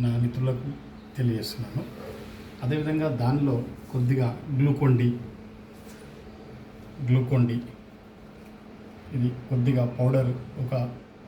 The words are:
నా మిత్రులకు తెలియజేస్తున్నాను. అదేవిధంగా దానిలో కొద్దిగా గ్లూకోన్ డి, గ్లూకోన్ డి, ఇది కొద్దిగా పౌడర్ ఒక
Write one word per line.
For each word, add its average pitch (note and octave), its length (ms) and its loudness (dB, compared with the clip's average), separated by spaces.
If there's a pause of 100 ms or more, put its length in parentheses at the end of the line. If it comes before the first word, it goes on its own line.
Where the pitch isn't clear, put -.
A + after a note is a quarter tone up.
నా A#2+ 60 2 (120)
మిత్రులకు B2+ 480 0 (460)
తెలియజేస్తున్నాను. A#2 680 0 (800)
అదేవిధంగా D3+ 480 2 (100)
దానిలో C3+ 340 4 (380)
కొద్దిగా B2+ 340 4 (300)
గ్లూకోన్ C3+ 460 6
డి, A#2+ 60 6 (2000)
గ్లూకోన్ B2 420 6
డి, A#2 60 0 (1600)
ఇది B2 140 2 (200)
కొద్దిగా B2 340 4 (140)
పౌడర్ B2+ 320 4 (320)
ఒక B2 140 -2 (520)